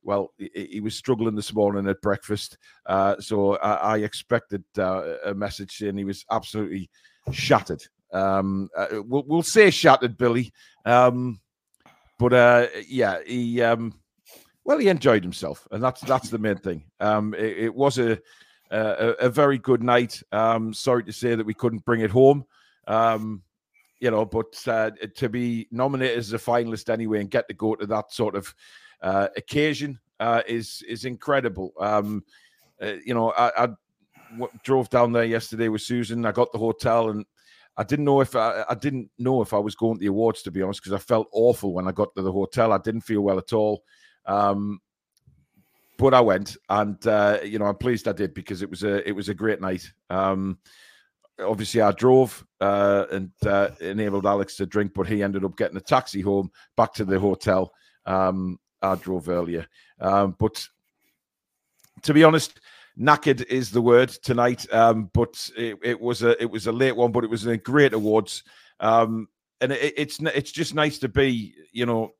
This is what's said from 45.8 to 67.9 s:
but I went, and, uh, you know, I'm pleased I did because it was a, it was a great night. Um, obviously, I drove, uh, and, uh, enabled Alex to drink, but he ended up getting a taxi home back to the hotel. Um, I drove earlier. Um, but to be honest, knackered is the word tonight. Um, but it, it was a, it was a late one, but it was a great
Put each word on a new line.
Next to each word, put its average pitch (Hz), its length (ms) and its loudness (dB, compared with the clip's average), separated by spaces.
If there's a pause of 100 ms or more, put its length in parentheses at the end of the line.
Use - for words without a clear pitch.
but 131 160 6
I 127 60 10
went, 101 360 2 (120)
and, 104 380 0
uh, 104 380 4
you 104 160 -6
know, 104 60 0
I'm 101 100 -2
pleased 120 320 -2
I 104 40 -2
did 95 220 -4
because 92 260 -10
it 98 80 -8
was 90 140 -10
a, 101 260 -2
it 104 40 -2
was 98 160 -6
a 101 60 -4
great 107 260 -2
night. 92 280 -6 (220)
Um, 95 480 -2 (840)
obviously, 104 400 -2
I 104 100 6
drove, 127 560 4 (140)
uh, 101 500 2
and, 95 220 -6 (120)
uh, 101 260 0 (100)
enabled 98 460 -4
Alex 101 300 0
to 98 100 -4
drink, 104 280 -2
but 92 140 -4
he 104 160 -2
ended 98 200 -4
up 92 120 -6
getting 95 220 -4
a - 20 -10
taxi 127 400 -2
home 98 320 0 (240)
back 113 160 2
to 113 120 -4
the 95 140 0
hotel. 95 540 0 (340)
Um, 95 540 -2 (200)
I 95 140 0
drove 87 340 -6
earlier. 85 380 -4 (320)
Um, 98 400 0
but - 260 -4 (1400)
to 151 120 0
be 151 80 10
honest, 156 380 4 (360)
knackered 143 500 2
is 123 240 -2
the 113 100 2
word 120 300 6
tonight. 120 600 -2
Um, 113 420 4
but - 420 -2
it, 113 260 -6
it 117 180 -2
was 117 220 -4
a, 120 180 4
it 117 100 -2
was 113 180 -6
a 113 40 -2
late 127 220 2
one, 120 160 2
but 113 140 0
it 107 60 -4
was 113 160 -4
a 117 100 0
great 135 380 4